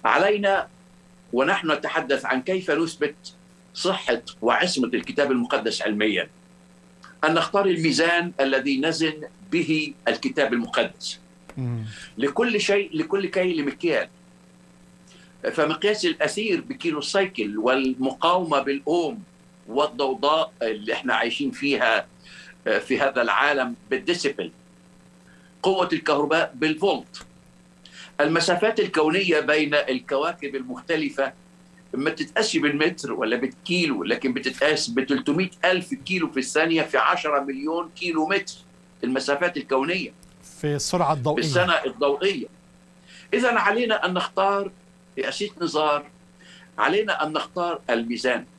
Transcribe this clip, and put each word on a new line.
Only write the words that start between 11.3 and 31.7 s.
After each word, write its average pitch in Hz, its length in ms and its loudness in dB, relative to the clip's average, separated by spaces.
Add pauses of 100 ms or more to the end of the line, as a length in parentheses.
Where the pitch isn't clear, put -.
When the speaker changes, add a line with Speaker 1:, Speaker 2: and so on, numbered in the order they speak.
Speaker 2:
مم. 120 280 -4 (340)
Speaker 1:
لكل 208 420 0
شيء، 202 360 0
لكل 190 300 -2
كيل 180 400 0
مكيال. 131 420 -2 (1400)
فمقياس 175 520 0
الأثير 175 560 0
بكيلو 151 380 -4
السايكل 113 600 -2
والمقاومة 131 1040 0
بالأوم 139 600 -2 (460)
والضوضاء 139 840 0 (100)
اللي 110 300 -2
احنا 120 220 -2
عايشين 120 360 -2
فيها، 120 560 0 (600)
آه، 104 120 2
في 127 220 0
هذا 135 220 2
العالم 123 520 2 (160)
بالديسيبل، 135 600 -2 (1120)
قوة 185 300 2
الكهرباء 151 640 2
بالفولت، 156 720 -2 (920)
المسافات 175 600 2
الكونية 165 600 4
بين 147 340 2
الكواكب 139 840 -2
المختلفة 135 760 -4 (640)